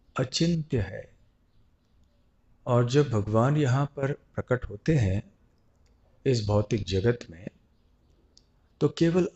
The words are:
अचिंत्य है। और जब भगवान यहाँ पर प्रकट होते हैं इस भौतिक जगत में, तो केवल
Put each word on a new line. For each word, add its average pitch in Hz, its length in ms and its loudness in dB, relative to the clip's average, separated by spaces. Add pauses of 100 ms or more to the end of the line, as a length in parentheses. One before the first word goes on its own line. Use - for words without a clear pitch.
(200)
अचिंत्य 156 600 0
है। 90 300 -8 (1600)
और 123 240 2
जब 143 200 2
भगवान 113 480 2
यहाँ 139 280 2
पर 139 260 -6
प्रकट - 540 -6
होते 107 300 -2
हैं 101 380 -2 (920)
इस 120 220 0
भौतिक 104 380 0
जगत 95 340 0 (120)
में, 82 160 -18 (1300)
तो 147 80 2
केवल 170 460 0